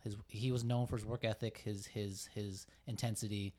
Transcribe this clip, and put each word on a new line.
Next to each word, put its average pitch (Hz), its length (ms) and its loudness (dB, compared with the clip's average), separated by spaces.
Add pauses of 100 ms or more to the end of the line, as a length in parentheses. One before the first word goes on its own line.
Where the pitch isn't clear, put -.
His, 104 140 -4 (120)
he 120 220 0
was 120 140 4
known 120 220 4
for 123 100 0
his 107 80 -2
work 117 200 0
ethic, 110 340 0
his, 101 280 -4
his, 101 480 -4
his 101 320 -4 (200)
intensity, 104 720 0